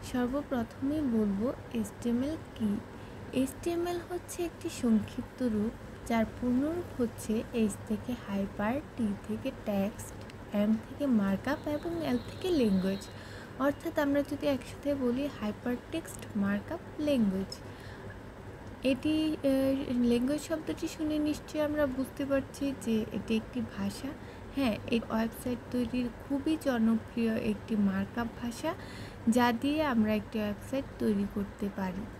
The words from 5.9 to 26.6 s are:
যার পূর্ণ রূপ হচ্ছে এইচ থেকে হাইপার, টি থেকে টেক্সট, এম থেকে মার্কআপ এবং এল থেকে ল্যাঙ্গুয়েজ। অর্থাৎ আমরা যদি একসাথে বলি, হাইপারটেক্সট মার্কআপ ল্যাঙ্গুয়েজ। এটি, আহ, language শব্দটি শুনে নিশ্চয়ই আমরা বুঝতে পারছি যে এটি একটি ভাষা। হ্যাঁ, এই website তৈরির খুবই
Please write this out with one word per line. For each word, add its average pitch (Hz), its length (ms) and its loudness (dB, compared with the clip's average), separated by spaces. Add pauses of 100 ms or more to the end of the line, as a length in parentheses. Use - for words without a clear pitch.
যার 226 160 4
পূর্ণ 247 380 2
রূপ 339 380 -2
হচ্ছে 226 420 0 (100)
এইচ 220 200 4 (160)
থেকে 226 260 -2 (140)
হাইপার, 202 520 0 (160)
টি 233 100 2 (220)
থেকে 220 220 -2 (160)
টেক্সট, 202 480 0 (400)
এম 208 200 6
থেকে 262 320 -4
মার্কআপ 226 600 2
এবং 330 360 -2
এল 247 140 2
থেকে - 320 -4
ল্যাঙ্গুয়েজ। 196 560 4 (520)
অর্থাৎ 285 400 0
আমরা 285 240 4
যদি 285 240 -2
একসাথে 277 480 0
বলি, 262 340 2 (120)
হাইপারটেক্সট - 960 -4
মার্কআপ 202 440 0 (180)
ল্যাঙ্গুয়েজ। 220 580 2 (1300)
এটি, 311 540 2
আহ, 277 120 0 (540)
language 247 400 4
শব্দটি 320 460 -4
শুনে 302 300 0
নিশ্চয়ই 302 440 0
আমরা 294 240 4
বুঝতে 262 380 -2
পারছি 269 580 0
যে 220 300 2
এটি 220 240 0
একটি 220 240 -2 (180)
ভাষা। 202 300 -2 (480)
হ্যাঁ, 254 200 2 (100)
এই 233 140 2 (100)
website 226 480 0 (120)
তৈরির 247 380 0 (200)
খুবই 285 360 2